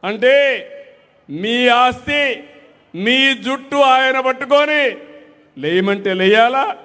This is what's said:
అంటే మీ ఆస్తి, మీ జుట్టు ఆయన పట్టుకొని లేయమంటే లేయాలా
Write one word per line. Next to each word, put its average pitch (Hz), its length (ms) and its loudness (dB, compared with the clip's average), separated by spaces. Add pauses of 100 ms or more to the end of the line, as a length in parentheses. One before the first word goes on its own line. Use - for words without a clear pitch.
అంటే 247 680 0 (580)
మీ 226 380 -2
ఆస్తి, 254 760 0 (500)
మీ 262 400 0
జుట్టు 262 420 -6
ఆయన 262 440 2
పట్టుకొని 277 760 0 (640)
లేయమంటే 190 560 -2
లేయాలా 226 720 2